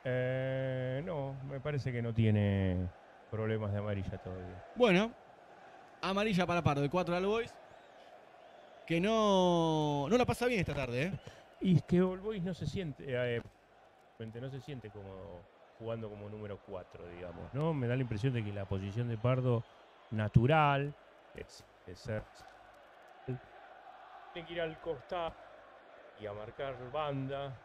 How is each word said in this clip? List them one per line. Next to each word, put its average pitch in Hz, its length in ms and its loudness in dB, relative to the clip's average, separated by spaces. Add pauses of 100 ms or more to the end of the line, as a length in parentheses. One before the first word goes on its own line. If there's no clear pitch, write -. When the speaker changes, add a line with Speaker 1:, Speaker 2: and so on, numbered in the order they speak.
Speaker 1:
Eh, 131 1000 -2
no, 143 320 -6 (120)
me 139 120 -8
parece 143 300 -2
que 120 100 -2
no 117 120 -2
tiene 98 760 4 (420)
problemas 110 400 -2
de 101 80 -2
amarilla 98 380 -4
todavía. 92 440 -10 (140)
Speaker 2:
Bueno, 220 340 6 (920)
amarilla 196 440 2
para 170 160 2
Pardo, 143 220 4
el 143 60 2
cuatro 175 240 2
de 180 80 2
All 190 60 0
Boys, 226 280 0 (1300)
que 165 140 0
no, 175 1080 4
no 226 80 4
la 240 80 6
pasa 240 220 0
bien 240 120 2
esta 160 160 0
tarde, 127 280 -2
¿eh? 185 80 -2 (500)
Speaker 1:
Y 185 160 6
es - 60 4
que 180 180 4
All 185 180 0
Boys 202 240 -6
no 185 100 -4
se 151 140 -6
siente, 170 400 -6
eh, 123 340 0 (760)
no 113 300 -10
se 135 100 -10
siente 120 300 -12
cómodo 95 500 -14 (400)
jugando 113 300 -6
como 104 200 -12
número 104 300 -10
cuatro, 90 480 -12
digamos, 87 460 -10
¿no? 156 200 0
Me 131 140 0
da 120 80 2
la 135 60 0
impresión 117 320 0
de 117 100 0
que 104 80 -4
la 98 140 -6
posición 98 420 -2
de 117 100 -4
Pardo 123 460 2 (480)
natural 139 840 6 (420)
es, - 280 -16 (240)
es 90 120 -16
ser, 110 220 -6 (2000)
tiene 165 140 -12
que 170 80 -12
ir 170 60 -2
al 160 200 -4
costado 165 500 -6 (880)
y 104 60 -12
a 101 80 -6
marcar 117 400 -8 (180)
banda. 139 720 -4